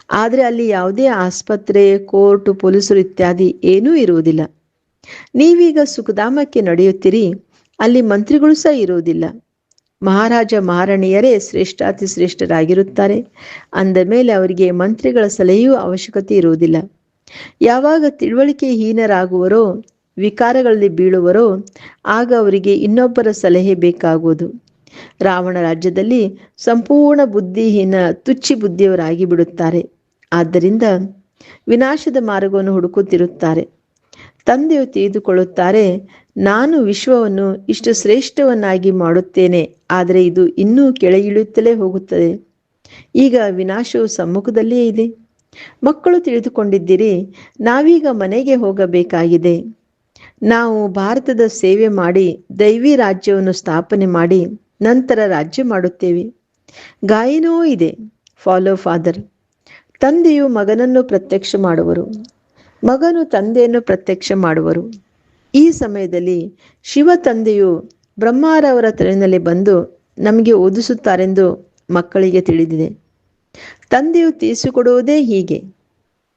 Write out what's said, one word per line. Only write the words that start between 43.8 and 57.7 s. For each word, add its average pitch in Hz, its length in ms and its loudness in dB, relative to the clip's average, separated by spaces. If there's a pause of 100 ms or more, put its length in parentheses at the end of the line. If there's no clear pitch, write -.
ಸಮ್ಮುಖದಲ್ಲಿಯೇ 220 800 -2
ಇದೆ." 226 280 -4 (680)
ಮಕ್ಕಳು 320 360 0
ತಿಳಿದುಕೊಂಡಿದ್ದೀರಿ, 202 1080 -2 (320)
ನಾವೀಗ 294 520 2
ಮನೆಗೆ 233 440 -2
ಹೋಗಬೇಕಾಗಿದೆ. 175 1080 0 (800)
ನಾವು 220 440 0
ಭಾರತದ 220 600 -2
ಸೇವೆ 202 400 0
ಮಾಡಿ, 185 580 0 (140)
ದೈವಿ 233 360 4
ರಾಜ್ಯವನ್ನು 196 580 0
ಸ್ಥಾಪನೆ 180 520 -2
ಮಾಡಿ, 175 400 2 (360)
ನಂತರ 240 460 2
ರಾಜ್ಯ 170 360 -4
ಮಾಡುತ್ತೇವೆ. 180 680 -4 (720)
ಗಾಯನವೂ 311 580 0
ಇದೆ, 190 340 -2 (500)